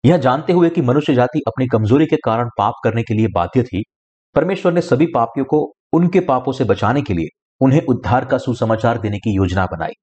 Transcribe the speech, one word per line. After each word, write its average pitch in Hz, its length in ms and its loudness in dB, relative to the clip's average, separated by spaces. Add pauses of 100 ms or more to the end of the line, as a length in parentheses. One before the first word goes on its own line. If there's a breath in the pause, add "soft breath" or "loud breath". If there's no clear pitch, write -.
यह 165 120 6
जानते 131 360 0
हुए 170 180 4
कि 170 100 -4
मनुष्य 139 340 0
जाति 123 320 0
अपनी 131 200 -2
कमजोरी 127 400 2
के 151 100 0
कारण 117 320 -2 (100)
पाप 107 160 0 (100)
करने 113 180 0
के 110 120 -4
लिए 110 200 2
बाध्य 87 280 0
थी, 104 220 -4 (500)
परमेश्वर 180 380 0
ने 170 80 0
सभी 156 260 2
पापियों 135 400 -2
को - 260 -2 (200)
उनके 175 280 2
पापों 135 320 -2
से 131 120 -2
बचाने 107 380 0
के 101 120 -4
लिए 80 240 -6 (220)
उन्हें 135 260 4
उद्धार 123 380 0
का 127 140 -2
सुसमाचार 113 600 -2
देने 101 200 -4
की 104 180 -2
योजना 92 300 0
बनाई 80 240 -8 (120)